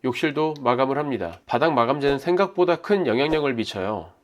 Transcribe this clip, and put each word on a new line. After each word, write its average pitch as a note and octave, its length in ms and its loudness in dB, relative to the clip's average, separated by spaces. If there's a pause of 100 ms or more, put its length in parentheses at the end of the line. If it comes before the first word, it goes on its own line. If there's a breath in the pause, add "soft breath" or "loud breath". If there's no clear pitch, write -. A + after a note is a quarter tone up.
욕실도 D3+ 560 -2
마감을 C3 360 2
합니다. G#2+ 480 -4
바닥 D3 280 2
마감재는 C#3 460 2
생각보다 F3+ 580 0
큰 G3 280 0
영향력을 C#3+ 480 2
미쳐요. G2+ 560 -6 (140)